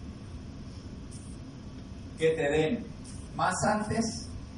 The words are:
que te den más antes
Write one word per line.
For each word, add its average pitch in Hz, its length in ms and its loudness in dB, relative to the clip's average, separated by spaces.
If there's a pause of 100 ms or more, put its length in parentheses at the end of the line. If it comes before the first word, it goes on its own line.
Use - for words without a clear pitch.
(2250)
que 160 120 8
te 151 200 4
den 156 340 6 (520)
más 180 180 4 (100)
antes 208 640 2 (300)